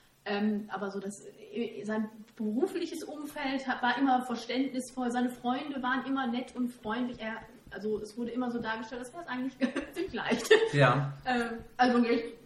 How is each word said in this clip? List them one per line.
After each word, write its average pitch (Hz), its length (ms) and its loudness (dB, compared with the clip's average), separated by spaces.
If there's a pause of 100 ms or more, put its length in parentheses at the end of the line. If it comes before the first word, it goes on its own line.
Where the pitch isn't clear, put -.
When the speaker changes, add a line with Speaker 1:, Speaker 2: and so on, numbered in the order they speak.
(260)
Speaker 1:
Ähm, 208 420 0
aber 196 220 -4
so 196 100 -6
das, 196 140 -6 (380)
äh, 214 320 -4
sein 214 240 -2 (280)
berufliches 330 680 0
Umfeld 285 640 -4
hat, 247 140 -2
war 247 160 4
immer 262 260 6
verständnisvoll, 247 880 -2
seine 247 180 2
Freunde 269 520 -2
waren 254 240 0
immer 269 200 0
nett 240 300 -2
und 247 120 0
freundlich. 240 520 -4
Er, 220 160 -6 (340)
also 208 300 -2
es - 160 -10
wurde 240 140 -2
immer 247 200 0
so 233 100 -2
dargestellt, 233 420 -4
als 254 120 -12
wär's 339 140 -10
eigentlich 254 300 -4
<laughs> - 360 -2
ziemlich 381 200 -4
leicht. 233 340 0 (240)
Speaker 2:
Ja. 139 400 6 (140)
Speaker 1:
Ähm, 233 320 0 (180)
also 240 280 6
echt 233 300 2 (120)